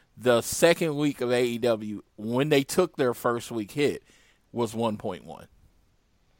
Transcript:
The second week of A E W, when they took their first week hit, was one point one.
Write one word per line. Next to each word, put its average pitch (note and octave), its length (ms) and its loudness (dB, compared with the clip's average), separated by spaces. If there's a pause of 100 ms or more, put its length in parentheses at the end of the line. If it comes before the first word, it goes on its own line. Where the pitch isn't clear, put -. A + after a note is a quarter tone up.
(160)
The A#2 260 4
second E3 540 2
week D3 240 -2
of B2 120 0
A B2 120 2
E A#2+ 140 -2
W, G#2+ 440 0 (140)
when B2 340 -2
they C#3+ 120 4
took F3+ 340 0
their B2 180 2
first A#2+ 360 -2
week A2 220 -6
hit, C#3 320 -2 (480)
was A2+ 220 -4
one A2+ 220 -2
point F2+ 280 -10
one. - 240 -18 (920)